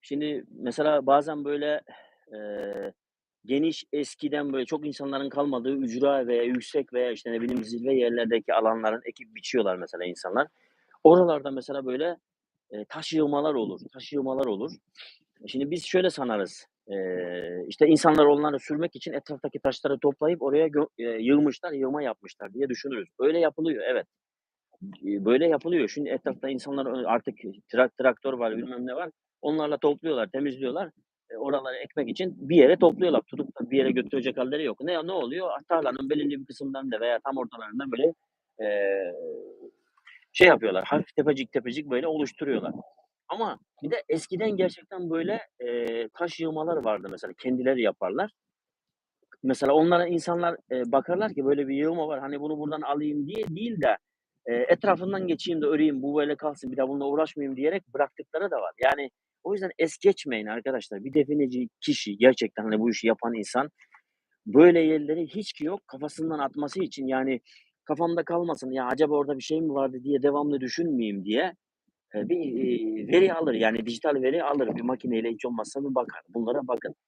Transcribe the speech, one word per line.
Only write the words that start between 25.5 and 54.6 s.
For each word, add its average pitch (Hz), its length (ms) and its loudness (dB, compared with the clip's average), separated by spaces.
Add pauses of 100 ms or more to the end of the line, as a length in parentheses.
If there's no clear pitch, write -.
Şimdi 147 200 -6
etrafta 135 420 -6
insanlar 139 360 -6
ö-, 123 200 -4
artık 113 280 0 (380)
trak-, 123 260 4
traktör 131 340 2
var, 113 240 -2
bilmem 123 300 -8
ne 127 80 -8
var. 165 160 -6 (320)
Onlarla 151 360 -2
topluyorlar, 143 540 0
temizliyorlar. 139 580 -4 (400)
Eee, 113 80 -12
oraları 135 380 -2
ekmek 135 320 -6
için 147 400 -6
bir 165 80 6
yere 151 200 10
topluyorlar. 165 500 4
Tutup - 220 -6
da 120 220 -10
bir 135 80 2
yere 131 120 4
götürecek 123 480 -2
halleri 135 260 -2
yok. 117 180 -4
Ne, 165 240 -4
ne 180 60 -6
oluyor? 165 380 -4 (180)
Tarlanın 139 420 0
belirli 147 300 -2
bir 135 60 -16
kısımlarında 135 540 -6
veya 117 240 0
tam 135 120 -4
ortalarında 117 560 -8
böyle, 143 200 2 (480)
eee, 98 520 -2 (1200)
şey - 160 10
yapıyorlar, 104 360 4
hafif - 320 -2
tepecik 135 360 0
tepecik 135 380 -4
böyle 131 160 0
oluşturuyorlar. 143 640 -4 (560)
Ama 196 300 -4 (240)
bir 143 80 -6
de 233 180 -2
eskiden 175 480 -2
gerçekten 180 540 -4
böyle, 175 300 -2 (200)
eee, 117 540 -4
taş 170 260 -6
yığmalar 160 440 -2
vardı 101 260 -2
mesela, 92 220 -12 (100)
kendileri 127 400 0
yaparlar. 110 480 0 (1120)
Mesela 131 320 2
onlara 170 320 6
insanlar, 170 500 -2 (140)
eee, 127 160 -2
bakarlar 170 480 0
ki 139 100 -4
böyle 143 240 2
bir 139 60 -2
yığma 156 340 0
var, 143 120 -4
hani, 143 200 -8
bunu 151 180 -6
buradan 151 240 -6
alayım 147 440 -4
diye 214 220 -6
değil 208 340 -6
de, 110 140 2 (520)
eee, 120 200 0